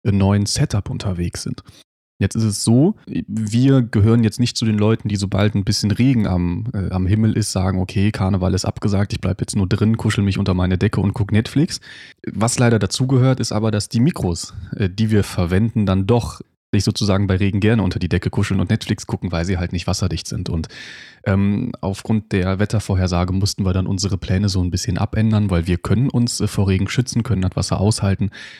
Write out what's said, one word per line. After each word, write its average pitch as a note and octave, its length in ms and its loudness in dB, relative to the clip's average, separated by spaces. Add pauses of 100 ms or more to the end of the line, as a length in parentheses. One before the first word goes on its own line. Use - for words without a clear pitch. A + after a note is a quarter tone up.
äh, G2+ 60 2
neuen G2+ 320 2
Setup - 460 -2
unterwegs F2 540 -6
sind. - 180 -8 (560)
Jetzt G2 160 0
ist A2 100 0
es G#2 200 -2
so, C3+ 300 4 (120)
wir A#2 760 2
gehören A2+ 420 4
jetzt G#2+ 160 0
nicht A#2+ 160 0
zu - 80 -2
den G#2+ 140 2
Leuten, G#2+ 320 2
die G#2 60 0
sobald G2+ 380 0
ein G2 120 0
bisschen G#2 240 0
Regen A#2 360 2
am, F2+ 460 0
äh, F#2+ 160 -4
am F#2 180 -2
Himmel A2 300 2
ist, A2 160 -2
sagen, F#2 260 0
okay, G2 320 0
Karneval F#2+ 440 0
ist F#2 100 -2
abgesagt, G2+ 480 -2
ich - 80 -4
bleib F#2+ 220 -2
jetzt - 120 -6
nur G2 140 0
drin, G#2+ 300 2
kuschel G#2 260 0
mich G2 140 0
unter G2 160 0
meine F2+ 240 0
Decke G2 240 0
und G2 100 0
guck G2+ 180 -4
Netflix. A#2 520 0 (440)
Was A2 320 -2
leider A#2 200 4
dazugehört, B2+ 600 2
ist A#2 140 -4
aber, G#2+ 180 0
dass G#2 200 -2
die A#2 100 0
Mikros, A2+ 540 -2 (220)
äh, G2 120 0
die G#2+ 220 -2
wir G#2 140 4
verwenden, G2 600 0
dann F#2+ 220 2
doch A#2+ 340 0 (340)
sich G#2 100 2
sozusagen G2+ 420 0
bei F#2 100 2
Regen G2 240 0
gerne G#2+ 220 4
unter F#2 160 0
die F2+ 100 -4
Decke - 220 0
kuscheln G2 300 0
und G2 100 0
Netflix - 360 -2
gucken, - 240 -6
weil E2+ 140 -2
sie F2+ 140 -2
halt F2 160 -4
nicht E2+ 120 -6
wasserdicht F2 400 -2
sind. G2+ 220 -8
Und, E2 200 -4 (580)
ähm, G2+ 460 0 (100)
aufgrund G2+ 500 -4
der F#2+ 260 0
Wettervorhersage F#2 760 0
mussten G2 320 -2
wir F2+ 80 2
dann F#2+ 120 0
unsere G2 300 -2
Pläne G2 320 0
so F2+ 160 0
ein F2+ 60 -2
bisschen E2+ 260 -2
abändern, G#2+ 540 0
weil E2+ 160 2
wir F2 100 2
können A2 320 0
uns, A#2+ 320 0
äh, F2 80 0
vor G2 180 0
Regen F#2+ 220 2
schützen, - 360 -2
können F#2 180 0
das F#2+ 140 -2
Wasser - 220 -2
aushalten. G2 520 0 (300)